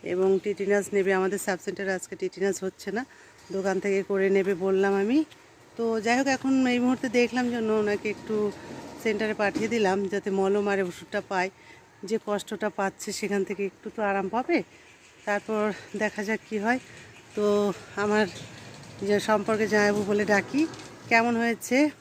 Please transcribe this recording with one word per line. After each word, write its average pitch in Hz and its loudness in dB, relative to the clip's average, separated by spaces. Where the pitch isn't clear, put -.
এবং 180 2
টিটেনাস 202 0
নেবে। 196 4
আমাদের 190 0
সাব 185 -2
সেন্টারে 196 -4
আজকে - -10
টিটেনাস 185 -2
হচ্ছে - -8
না, 254 -4
দোকান 190 0
থেকে 196 2
করে 196 2
নেবে 196 2
বললাম 196 2
আমি। 247 4
তো 233 -4
যাই 233 4
হোক, 269 0
এখন 269 0
এই 247 2
মুহূর্তে 254 0
দেখলাম 240 2
জন্য 226 -2
ওনাকে 208 0
একটু - -6
সেন্টারে 214 0
পাঠিয়ে 208 0
দিলাম, 196 4
যাতে 202 -4
মলম 202 2
আর 196 0
ওষুধটা - -8
পায়, 185 0
যে 220 0
কষ্টটা 208 -4
পাচ্ছে 196 -4
সেখান 202 0
থেকে 202 -6
একটু - -16
তো - -8
আরাম 196 0
পাবে। 254 0
তারপর 208 -2
দেখা 214 -2
যাক 220 -2
কি 220 -4
হয়। 247 2
তো 208 0
আমার 214 4
যে 208 4
সম্পর্কে 214 2
জামাইবাবু 208 4
বলে 208 2
ডাকি, 202 2
কেমন 233 4
হয়েছে 233 0